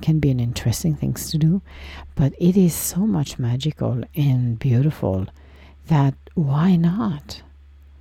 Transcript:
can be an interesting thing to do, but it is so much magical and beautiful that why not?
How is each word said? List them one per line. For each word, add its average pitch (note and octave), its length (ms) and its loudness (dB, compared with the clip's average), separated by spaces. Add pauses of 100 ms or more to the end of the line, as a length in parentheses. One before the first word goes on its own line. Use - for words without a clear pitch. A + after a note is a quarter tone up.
can D#3 160 2
be C#3+ 140 2
an B2+ 80 0
interesting B2 560 -2
thing C3+ 180 -4
to - 240 -6
do, D#3+ 240 2 (540)
but C#3 240 2
it F3+ 160 4
is F3+ 180 4
so - 320 -4
much F3 320 -2
magical B2 640 -2 (140)
and B2+ 420 0
beautiful A#2 680 0 (600)
that C#3 280 2 (200)
why D#3 400 2
not? F3 680 -2 (580)